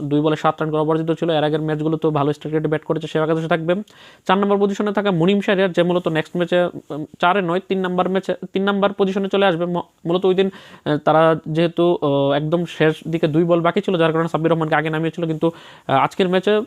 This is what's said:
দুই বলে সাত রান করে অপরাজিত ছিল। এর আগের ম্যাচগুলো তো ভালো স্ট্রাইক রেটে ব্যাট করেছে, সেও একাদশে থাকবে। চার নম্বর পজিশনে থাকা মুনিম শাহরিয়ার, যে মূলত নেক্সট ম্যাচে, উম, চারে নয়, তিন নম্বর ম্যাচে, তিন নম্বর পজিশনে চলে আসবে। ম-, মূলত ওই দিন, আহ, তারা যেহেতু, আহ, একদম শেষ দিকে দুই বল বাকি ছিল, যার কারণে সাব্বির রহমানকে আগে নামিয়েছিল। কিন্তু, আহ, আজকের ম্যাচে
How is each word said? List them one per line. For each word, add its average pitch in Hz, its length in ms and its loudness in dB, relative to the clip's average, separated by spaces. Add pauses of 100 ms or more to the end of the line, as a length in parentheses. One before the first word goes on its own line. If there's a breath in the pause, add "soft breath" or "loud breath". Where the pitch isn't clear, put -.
দুই 147 180 2
বলে 156 140 2
সাত - 260 0
রান 156 100 -4
করে 156 100 0
অপরাজিত 160 300 0
ছিল। 165 180 -2
এর 151 140 2
আগের 151 180 0
ম্যাচগুলো 156 360 -2
তো 160 140 0
ভালো 147 220 0
স্ট্রাইক 151 220 -8
রেটে 156 120 -2
ব্যাট 151 160 -4
করেছে, 160 240 -4
সেও 156 160 -2
একাদশে 160 240 -2
থাকবে। 165 280 0 (520 loud breath)
চার 190 100 4
নম্বর 202 200 2
পজিশনে 202 360 0
থাকা 202 180 0
মুনিম 190 300 2
শাহরিয়ার, 190 300 0
যে 170 120 2
মূলত 180 240 0
নেক্সট 160 300 -4
ম্যাচে, 175 60 0 (200)
উম, 151 420 -8 (140)
চারে 185 220 2
নয়, 175 180 -2
তিন 190 260 -4
নম্বর 180 240 0
ম্যাচে, 185 260 -2 (180)
তিন 190 100 -2
নম্বর 202 300 0
পজিশনে 196 360 -2
চলে 196 160 2
আসবে। 175 200 2
ম-, 175 160 -2 (240)
মূলত 180 200 0
ওই 185 80 4
দিন, 190 160 2
আহ, - 480 -6
তারা 160 380 4 (120)
যেহেতু, 170 540 0
আহ, 139 300 2
একদম 156 340 0
শেষ 156 280 0 (140)
দিকে 160 200 0
দুই 156 160 2
বল 175 180 2
বাকি 170 200 0
ছিল, 190 160 -2
যার 160 160 2
কারণে 165 140 0
সাব্বির 160 240 0
রহমানকে 160 240 -2
আগে 151 140 0
নামিয়েছিল। 160 380 -4
কিন্তু, 160 200 -2
আহ, - 480 -6
আজকের 156 340 0
ম্যাচে 196 380 2